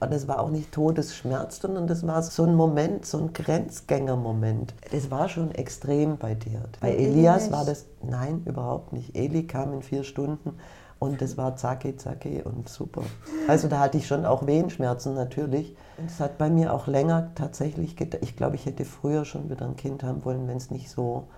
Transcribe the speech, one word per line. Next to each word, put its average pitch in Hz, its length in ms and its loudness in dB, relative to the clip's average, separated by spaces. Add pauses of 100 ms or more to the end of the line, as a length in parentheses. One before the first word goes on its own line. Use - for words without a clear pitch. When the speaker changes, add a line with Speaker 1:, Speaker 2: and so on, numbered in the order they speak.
Speaker 1:
Und - 120 0
es 143 140 -2
war 139 140 -2
auch 143 80 0
nicht 151 240 -4
Todesschmerz, 151 840 0
sondern 190 280 -2
das 170 180 0
war 160 160 2
so 165 220 2
ein 170 120 8
Moment, 160 500 4
so - 120 -4
ein 160 160 -2
Grenzgängermoment. 120 1400 0 (180)
Das 139 200 -2
war 151 180 0
schon 165 220 -2
extrem 143 680 0
bei 110 180 -4
dir. 110 260 -6 (200)
Bei - 100 2
Speaker 2:
Bei - 40 2
Eli 139 240 6
Speaker 1:
Elias 170 240 10
Speaker 2:
nicht? - 100 0
Speaker 1:
war 147 120 0
das, 147 200 -2 (160)
nein, 131 440 -2
überhaupt 127 480 -4
nicht. 123 220 -8
Eli 160 320 0
kam 139 260 -4
in 135 100 -6
vier 139 200 -4
Stunden 147 500 -4 (460)
und 135 220 0
das 131 160 -2
war 131 200 0
zacki, 127 400 -2
zacki 135 460 -6
und 120 260 -6
super. - 320 -8 (460)
Also 247 200 6
da 143 120 2
hatte 143 180 4
ich 135 100 -2
schon 143 180 0
auch 139 220 2
Wehenschmerzen 135 680 2
natürlich. 135 600 -2 (220)
Und 165 120 -8
es - 120 -10
hat 143 160 -4
bei 156 120 4
mir 165 240 6
auch - 140 -2
länger 165 480 4
tatsächlich 151 640 -4
geda-, - 240 -4
ich - 160 -6
glaub, - 160 0
ich - 120 -6
hätte - 200 -4
früher 147 400 -2
schon 147 240 -8
wieder 131 160 -6
ein 131 100 -4
Kind 135 280 -6
haben 131 220 -4
wollen, 127 220 -2
wenn's 127 240 -6
nicht - 180 -10
so 123 360 -4 (120)